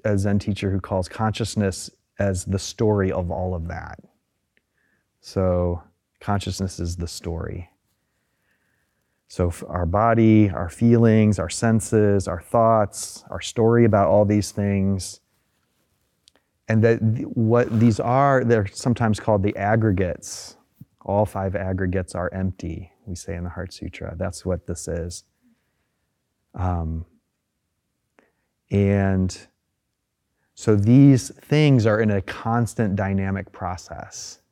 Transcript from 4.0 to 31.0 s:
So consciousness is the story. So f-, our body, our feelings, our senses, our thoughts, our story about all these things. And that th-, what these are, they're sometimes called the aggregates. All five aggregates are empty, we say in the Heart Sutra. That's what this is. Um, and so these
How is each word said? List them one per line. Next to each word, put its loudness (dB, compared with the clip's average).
So -2
consciousness -4
is -6
the -8
story. -10
So -2
f-, -10
our -4
body, 4
our -6
feelings, 4
our -4
senses, 0
our -6
thoughts, 0
our -10
story 4
about 4
all 4
these 0
things. -2
And 2
that 4
th-, -2
what 2
these 4
are, 2
they're 2
sometimes -2
called 0
the -2
aggregates. -2
All 0
five -6
aggregates -4
are -4
empty, -8
we -12
say -12
in -10
the -10
Heart -12
Sutra. -12
That's -8
what -6
this -10
is. -10
Um, -4
and 0
so 2
these 6